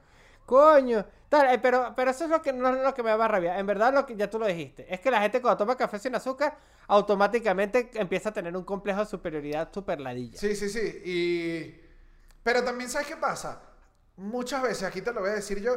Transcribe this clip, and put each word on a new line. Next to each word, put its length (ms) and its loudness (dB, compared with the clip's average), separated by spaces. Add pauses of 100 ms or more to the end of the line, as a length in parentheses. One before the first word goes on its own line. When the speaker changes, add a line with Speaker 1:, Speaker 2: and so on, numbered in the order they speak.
(460)
Speaker 1:
Coño, 580 6 (240)
tal, 280 6
eh, 20 0
pero, 380 2
pero 160 2
eso 140 -4
es 40 -4
lo 100 4
que, 140 -2
no 160 0
es 140 0
lo 100 2
que 80 -6
me 80 0
da 80 4
más 140 2
rabia. 260 0
En 80 -2
verdad, 260 2
lo 140 2
que, 100 -12
ya 140 -2
tú 80 -6
lo 80 -2
dijiste, 480 -4
es 80 -8
que 80 0
la 100 4
gente 220 2
cuando 160 2
toma 180 0
café 220 -2
sin 160 -6
azúcar, 420 -2 (320)
automáticamente 1080 2
empieza 340 -2
a 40 -4
tener 220 -6
un 80 -6
complejo 360 -4
de 80 -2
superioridad 680 -6
super 260 -6
ladilla. 380 -10
Speaker 2:
Sí, 180 -2
sí, 140 -6
sí. 340 -6
Y, 800 -4 (600)
pero 200 0
también, 280 -6
¿sabes 160 -4
qué 100 -12
pasa? 420 -6 (580)
Muchas 440 -6
veces, 220 -4
aquí 180 -8
te 100 -4
lo 100 -6
voy 100 -2
a 20 -2
decir 280 -6
yo, 160 -2